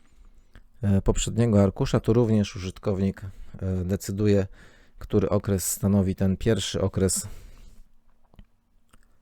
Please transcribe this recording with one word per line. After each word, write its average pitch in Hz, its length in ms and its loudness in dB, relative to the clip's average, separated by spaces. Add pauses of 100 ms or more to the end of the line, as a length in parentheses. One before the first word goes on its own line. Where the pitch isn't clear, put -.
(800)
e, 98 200 2
poprzedniego 107 640 2
arkusza, 117 360 0
tu 110 140 2
również 110 420 2
użytkownik, 95 640 -4 (380)
e, 92 260 -4
decyduje, 98 640 2 (520)
który - 300 0
okres 98 420 -2
stanowi 98 440 2
ten 95 220 0
pierwszy - 440 -2
okres 95 460 0 (1900)